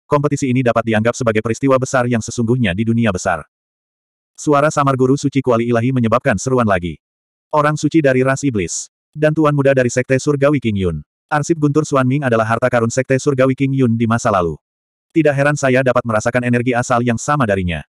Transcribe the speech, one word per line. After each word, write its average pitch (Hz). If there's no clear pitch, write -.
kompetisi 143
ini 127
dapat 113
dianggap 110
sebagai 110
peristiwa 131
besar 127
yang 120
sesungguhnya 117
di 110
dunia 117
besar. 90
Suara 147
samar 139
guru 131
suci 139
kuali 117
ilahi 120
menyebabkan 117
seruan 127
lagi. 87
Orang 151
suci 151
dari 131
ras 135
iblis. 101
Dan 151
Tuan 151
Muda 139
dari 127
Sekte 127
Surgawi 143
King 107
Yun. 87
Arsip 151
Guntur 147
Suan 131
Ming 143
adalah 113
harta 117
karun 117
Sekte 131
Surgawi 135
King 135
Yun 117
di 117
masa 117
lalu. 87
Tidak 147
heran 143
saya 131
dapat 123
merasakan 113
energi 123
asal 120
yang 120
sama 147
darinya. 90